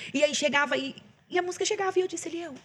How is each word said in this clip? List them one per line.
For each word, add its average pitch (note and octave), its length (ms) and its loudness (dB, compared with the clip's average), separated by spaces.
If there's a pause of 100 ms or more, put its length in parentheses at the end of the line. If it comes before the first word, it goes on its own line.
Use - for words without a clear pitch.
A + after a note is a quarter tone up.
(120)
E C#4 120 2
aí D4 100 2
chegava C#4+ 420 2
e, C4+ 180 -4 (340)
e F4 100 0
a F4+ 40 4
música F4+ 220 -4
chegava F#4+ 340 2
e F#4 40 6
eu F#4 60 0
disse, E4+ 200 -8
"Eliel, E4 260 -8 (100)